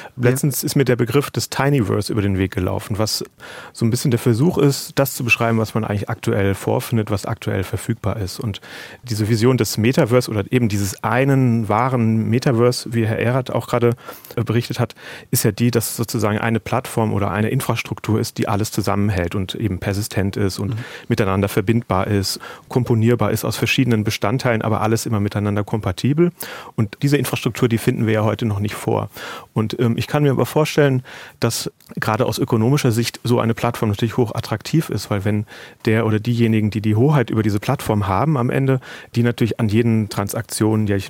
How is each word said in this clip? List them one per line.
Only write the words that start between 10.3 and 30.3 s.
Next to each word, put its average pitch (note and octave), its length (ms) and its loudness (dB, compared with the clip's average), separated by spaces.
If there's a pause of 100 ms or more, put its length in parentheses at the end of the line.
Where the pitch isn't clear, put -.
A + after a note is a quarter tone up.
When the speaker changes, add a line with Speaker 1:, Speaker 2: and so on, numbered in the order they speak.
Speaker 2:
eben A#2+ 180 2
dieses G2+ 340 -2
einen B2 640 2
wahren A2 640 2
Metaverse, A#2+ 640 2
wie A2+ 140 2
Herr A2 100 0
Erhardt B2 340 0
auch - 160 -2
gerade, A#2+ 280 2 (400)
äh, A#2 80 0
berichtet A#2 360 -2
hat, A#2 140 -2 (380)
ist - 120 0
ja A2+ 80 4
die, A#2+ 200 2
dass A#2 200 0
es - 60 -10
sozusagen G#2+ 400 0
eine A2+ 220 0
Plattform A2+ 540 -2
oder G2+ 180 0
eine G#2+ 180 0
Infrastruktur A2+ 680 -2
ist, - 180 -6
die - 100 -2
alles G2+ 220 -2
zusammenhält G2+ 640 0
und F#2+ 220 -4
eben F#2 240 -4
persistent G2+ 580 -2
ist G2+ 220 -2
und G2+ 160 -4
Speaker 1:
Mhm. A#2 80 -8 (240)
Speaker 2:
miteinander G2 420 2
verbindbar G#2 580 0
ist, G2+ 320 0 (280)
komponierbar A#2 640 2
ist A2 120 -2
aus A2+ 140 -2
verschiedenen A#2 460 2
Bestandteilen, A2+ 580 0
aber G#2 200 0
alles A2 260 0
immer A2 120 0
miteinander G#2 440 0
kompatibel. B2+ 680 0 (440)
Und A2 260 -2
diese C#3+ 160 2
Infrastruktur, B2+ 220 -2 (300)
die A2+ 80 2
finden B2 280 0
wir G#2+ 60 2
ja G#2+ 140 2
heute G#2+ 180 0
noch G#2 160 0
nicht G#2 160 -4
vor. G#2+ 340 -2 (440)
Und, A2 260 -2
ähm, A#2 180 2
ich - 100 -2
kann D3 160 0
mir C#3+ 80 4